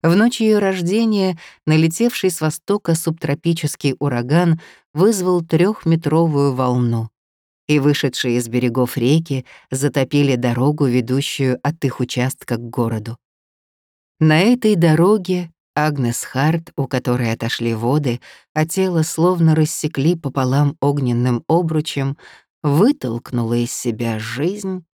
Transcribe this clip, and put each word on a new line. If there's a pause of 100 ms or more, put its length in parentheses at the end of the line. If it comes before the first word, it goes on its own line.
В
ночь
её
рождения (300)
налетевший
с
востока
субтропический
ураган (360)
вызвал
трёхметровую
волну, (560)
и
вышедшие
из
берегов
реки (240)
затопили
дорогу,
ведущую
от
их
участка
к
городу. (1040)
На
этой
дороге (220)
Агнес
Харт,
у
которой
отошли
воды, (320)
а
тело
словно
рассекли
пополам
огненным
обручем, (460)
вытолкнула
из
себя
жизнь (120)